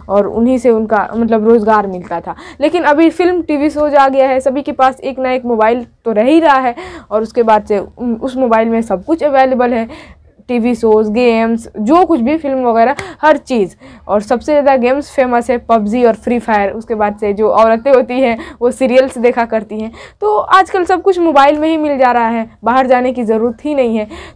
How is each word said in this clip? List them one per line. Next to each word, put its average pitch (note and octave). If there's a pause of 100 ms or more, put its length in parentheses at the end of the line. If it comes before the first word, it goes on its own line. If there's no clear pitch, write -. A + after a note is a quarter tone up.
और G3
उन्हीं A#3+
से B3
उनका, A3
मतलब, A3+
रोज़गार G#3+
मिलता F3
था। E3+ (260)
लेकिन D#4
अभी D4
फिल्म, F4+
टीवी D4+
शोज D4
आ C4+
गया C4+
है, C4
सभी C4+
के C#4+
पास C4
एक C4
ना C4
एक B3+
मोबाइल A#3 (180)
तो A#3
रह G#3+
ही D4+
रहा D4
है, B3 (360)
और A3
उसके A3+
बाद G#3+
से G#3
उन, A#3+
उस B3
मोबाइल A3+
में A3+
सब G3
कुछ D#4+
अवेलेबल C4
है, A#3 (320)
टीवी A#3+
शोज, A3
games, A3+
जो D4
कुछ E4
भी, C4+
film C4+
वगैरह, A#3 (260)
हर D4+
चीज़। G#3+ (320)
और G#3
सबसे A#3
ज़्यादा C#4
games C4
famous B3
है A#3
पबजी A3+
और A3+
Free A#3+
Fire। G#3
उसके A3+
बाद G#3
से G#3
जो G#3
औरतें A3+
होती B3+
हैं, B3 (240)
वो A#3+
serials B3+
देखा A#3+
करती A3
हैं। A3 (300)
तो G#4
आजकल F#4+
सब F4+
कुछ F4+
mobile D4+
में D#4
ही D#4+
मिल D4
जा B3+
रहा A#3
है, A3+ (140)
बाहर B3+
जाने B3+
की A#3+
ज़रूरत A3+
ही D4+
नहीं A#3
है। G#3+ (280)